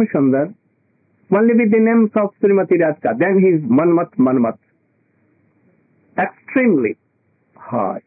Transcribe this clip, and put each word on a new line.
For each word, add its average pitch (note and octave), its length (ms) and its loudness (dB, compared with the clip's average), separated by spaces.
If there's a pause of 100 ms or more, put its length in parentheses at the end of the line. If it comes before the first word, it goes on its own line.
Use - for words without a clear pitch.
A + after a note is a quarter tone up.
(140)
Sundar, C#3 380 0 (760)
only A3 260 2
with A3+ 160 0
the A3+ 80 2
names A3+ 360 2
of G#3 140 -2 (120)
Srimati F#3+ 380 0
Radhika, D3 400 -2
then F#3+ 220 0
he F#3+ 80 4
is E3 200 0
Manmat, E3+ 480 0
Manmat. B2+ 400 0 (1600)
Extremely F3 800 -2 (580)
high. A2+ 520 -8